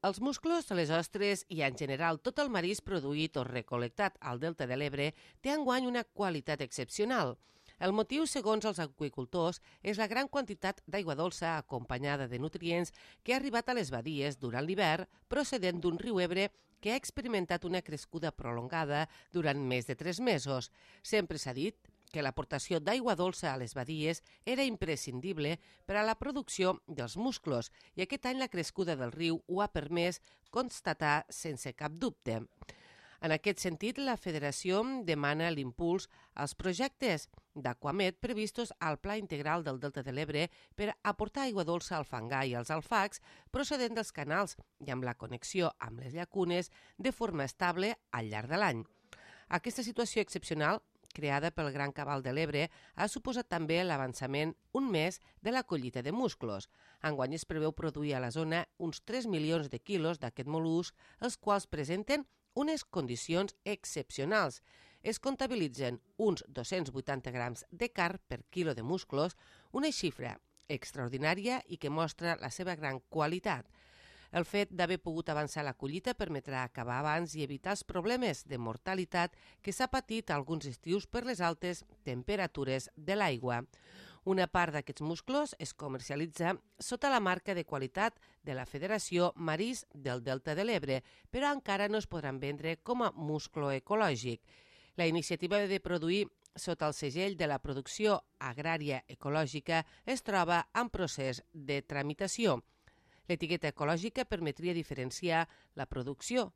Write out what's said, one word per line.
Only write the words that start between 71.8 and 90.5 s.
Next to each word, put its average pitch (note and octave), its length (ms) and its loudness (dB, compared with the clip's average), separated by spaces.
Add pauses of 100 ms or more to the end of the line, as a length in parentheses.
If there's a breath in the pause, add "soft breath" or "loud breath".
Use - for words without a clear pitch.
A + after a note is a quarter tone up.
que D3 80 -2
mostra E3 480 -2
la B2+ 160 -8
seva F3+ 240 -4
gran C3+ 320 -4
qualitat. D#3 560 0 (680 loud breath)
El E3+ 120 2
fet G3+ 240 0
d'haver F3+ 320 0
pogut E3 280 -4
avançar D3+ 360 -2
la C3+ 120 -4
collita E3 400 -4
permetrà C#3 460 -2
acabar B2 380 -4
abans D#3 340 0
i D#3 100 -2
evitar C#3+ 280 -4
els G3+ 120 -4
problemes G#3+ 640 0
de C3+ 80 -4
mortalitat F3 800 -2 (260 loud breath)
que G3 120 -4
s'ha B3+ 160 0
patit - 400 -2
alguns D3 360 -2
estius E3 400 -2
per A#3+ 200 -4
les A#3 160 -2
altes F3 420 0 (220)
temperatures C3 880 -2
de E3 220 0
l'aigua. B2 420 2 (640 loud breath)
Una F#3+ 220 4
part F3 260 4
d'aquests D3 300 -4
musclos B3+ 560 0
es D3+ 160 -6
comercialitza D3+ 800 -2 (240)
sota C#4 320 0
la B3+ 80 6
marca F#3 340 2
de F3 140 0
qualitat D#3 500 0 (240 soft breath)
de D3 140 -6
la B2+ 100 -4
Federació F3 720 2
Marís E3+ 480 -2 (100)
del B2+ 300 -4
Delta C3+ 320 -2